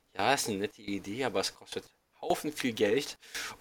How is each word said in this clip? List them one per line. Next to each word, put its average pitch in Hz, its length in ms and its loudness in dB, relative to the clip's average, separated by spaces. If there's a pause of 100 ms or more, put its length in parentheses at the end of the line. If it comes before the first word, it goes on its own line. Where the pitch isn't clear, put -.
(160)
ja, 107 180 4
ist 135 140 0
eine 101 100 0
nette 104 240 -4
Idee, 101 420 -4
aber 98 160 0
es - 140 0
kostet - 300 -10 (360)
Haufen 156 320 0
viel 127 200 -2
Geld. 110 460 2 (420)